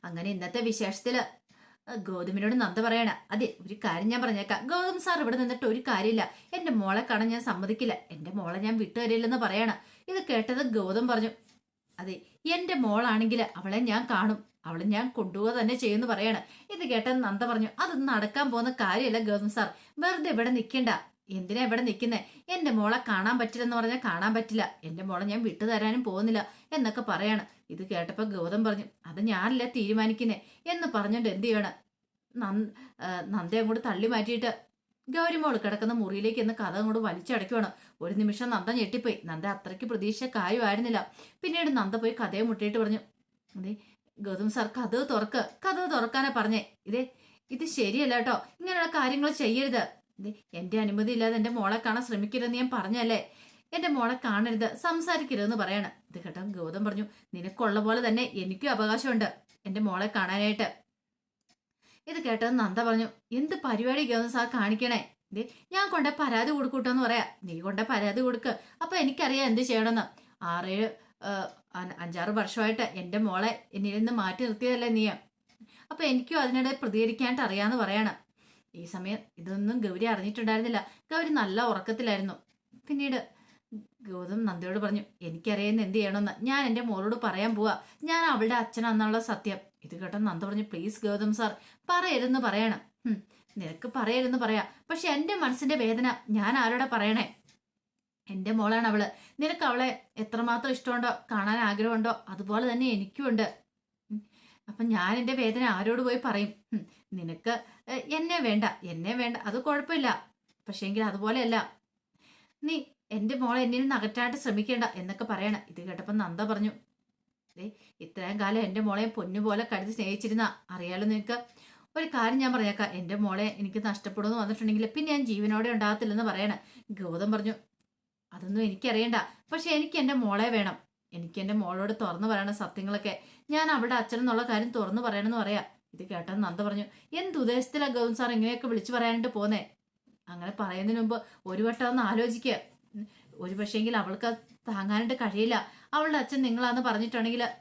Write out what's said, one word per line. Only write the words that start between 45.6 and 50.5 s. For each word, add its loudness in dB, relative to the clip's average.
കഥ 2
തുറക്കാനാ 0
പറഞ്ഞേ. 2
ഇതേ, -2
ഇത് -4
ശരിയല്ല 2
കേട്ടോ, 0
ഇങ്ങനെയുള്ള 0
കാര്യങ്ങൾ 2
ചെയ്യരുത്. 2
ദേ, -8